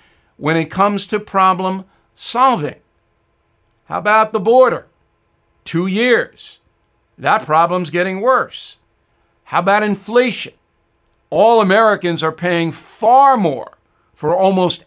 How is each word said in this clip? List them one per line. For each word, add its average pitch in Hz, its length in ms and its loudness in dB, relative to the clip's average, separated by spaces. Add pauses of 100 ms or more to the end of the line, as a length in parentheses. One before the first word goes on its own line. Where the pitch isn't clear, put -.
(360)
when 156 200 -2
it 160 160 -4
comes 202 340 -2
to 214 140 -6
problem 190 640 -2 (320)
solving. 233 580 -2 (1120)
How 160 140 -8
about 214 340 0
the 214 80 -2
border? 226 480 2 (760)
Two 170 220 -4
years. 208 720 -2 (580)
That 202 300 -2
problem's 170 440 0
getting 185 300 -4
worse. 233 580 -4 (680)
How 147 160 -4
about 202 240 0
inflation? 214 720 -2 (760)
All 220 320 4
Americans 190 600 2
are 160 100 -2
paying 170 400 -2
far 262 640 2
more 151 420 -4 (340)
for 165 240 -4
almost 190 500 0